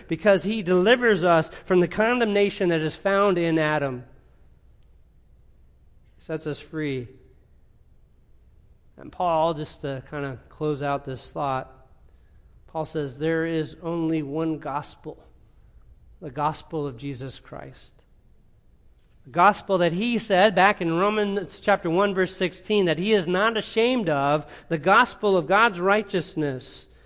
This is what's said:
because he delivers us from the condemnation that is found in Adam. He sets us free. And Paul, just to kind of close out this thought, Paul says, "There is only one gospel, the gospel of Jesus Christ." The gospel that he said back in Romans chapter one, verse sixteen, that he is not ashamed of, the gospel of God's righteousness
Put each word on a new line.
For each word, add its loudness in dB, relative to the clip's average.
because 2
he -4
delivers 4
us 4
from 2
the 2
condemnation 0
that 2
is -4
found 2
in 0
Adam. -2
He -20
sets -8
us -8
free. -8
And -18
Paul, 0
just -12
to -8
kind -8
of -10
close -6
out -4
this -12
thought, -6
Paul -6
says, -6
"There 0
is -4
only -2
one -4
gospel, -10
the -12
gospel -4
of -10
Jesus -10
Christ." -18
The -20
gospel 4
that 4
he 0
said 4
back 4
in 0
Romans -2
chapter 0
one, 2
verse -2
sixteen, -2
that 0
he 0
is 2
not 0
ashamed 0
of, 2
the -2
gospel 2
of 0
God's 4
righteousness -2